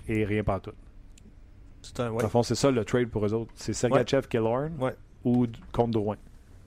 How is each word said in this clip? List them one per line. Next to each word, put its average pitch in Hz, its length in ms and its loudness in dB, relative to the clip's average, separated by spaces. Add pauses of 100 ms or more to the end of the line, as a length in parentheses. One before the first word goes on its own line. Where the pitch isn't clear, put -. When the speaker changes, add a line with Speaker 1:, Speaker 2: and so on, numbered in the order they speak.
Speaker 1:
et 110 160 0
rien 104 180 0
pantoute. 101 320 -4 (1080)
Speaker 2:
C'est - 200 -12
un, 120 100 -4
ouais. 110 80 -4
Speaker 1:
Dans 120 60 0
le 107 40 0
fond, 120 140 4
c'est 113 140 0
ça 143 140 4
le 117 140 2
trade 123 240 2
pour 110 160 -2
eux 104 80 2
autres. 113 220 -4
C'est - 180 -6
Sergachev, 127 500 2
Speaker 2:
Ouais. - 60 -8
Speaker 1:
Killorn 120 500 0
Speaker 2:
Ouais. 127 160 -2 (300)
Speaker 1:
ou 123 220 4
d-, 117 120 -6 (140)
contre 120 200 2
Drouin. 104 240 0 (500)